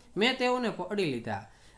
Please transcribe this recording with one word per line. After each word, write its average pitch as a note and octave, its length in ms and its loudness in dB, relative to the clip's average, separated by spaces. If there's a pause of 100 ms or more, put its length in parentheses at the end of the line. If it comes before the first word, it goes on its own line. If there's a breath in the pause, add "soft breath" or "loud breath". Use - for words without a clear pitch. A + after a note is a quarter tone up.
(160 soft breath)
મેં B3 220 4
તેઓને B3 320 2
પકડી F#3 340 -2
લીધા, A2+ 460 -4 (280 soft breath)